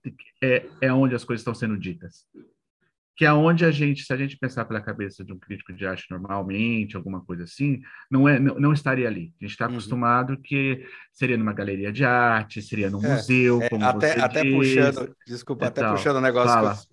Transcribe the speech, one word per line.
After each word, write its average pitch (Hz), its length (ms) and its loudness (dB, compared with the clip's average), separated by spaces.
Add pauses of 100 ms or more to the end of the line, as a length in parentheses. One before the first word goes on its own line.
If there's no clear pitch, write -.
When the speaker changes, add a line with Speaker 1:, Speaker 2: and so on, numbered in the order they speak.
(440)
Speaker 1:
é, 127 240 2 (140)
é 131 120 2
onde 131 220 4
as 117 80 -4
coisas 120 200 -6
estão 117 120 -4
sendo 110 240 -4
ditas. 87 480 -12 (880)
Que 160 120 2
é 151 60 6
onde 165 340 4
a 160 40 6
gente, 143 340 0
se - 60 -10
a 131 60 -2
gente 139 220 -6
pensar 123 260 -4
pela 107 160 -6
cabeça 101 420 -10
de 98 120 -12
um 90 40 -16
crítico 95 360 -16
de 98 120 -10
arte 92 240 -8
normalmente, 98 840 -4
alguma 92 260 -10
coisa 87 220 -10
assim, 135 380 -4 (280)
não 135 160 6
é, 143 140 6
não, 135 180 2
não 143 140 4
estaria 131 340 0
ali. 90 320 -8
A - 60 -14
gente 101 140 -12
tá 117 80 -4
Speaker 2:
Uhum. 123 60 -6
Speaker 1:
acostumado 123 640 -2
que 135 440 -4 (300)
seria 123 240 -2
numa 110 160 -2
galeria 98 400 -4
de 127 140 0
arte, 117 560 2
seria 104 260 -4
num 101 160 -4
Speaker 2:
É, 135 120 2
Speaker 1:
museu, 123 440 2
Speaker 2:
é, 120 80 -2
Speaker 1:
como 110 160 -2
Speaker 2:
até, 127 300 2
Speaker 1:
você 120 60 0
Speaker 2:
até 131 220 0
Speaker 1:
diz, 135 120 2
Speaker 2:
puxando, 135 600 2 (100)
desculpa, 120 400 -8
Speaker 1:
e - 20 -2
Speaker 2:
até - 140 -4
Speaker 1:
tal. 107 120 0
Speaker 2:
puxando 135 220 0
o 131 60 0
negócio 123 320 2
Speaker 1:
Fala. 110 160 2
Speaker 2:
que 101 40 -4
eu 104 60 -12 (120)